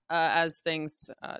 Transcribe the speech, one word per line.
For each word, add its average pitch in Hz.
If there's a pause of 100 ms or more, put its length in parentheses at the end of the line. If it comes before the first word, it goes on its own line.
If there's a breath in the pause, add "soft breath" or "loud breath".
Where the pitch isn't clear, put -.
(120)
uh, 165
as 165
things, 156 (140)
uh, -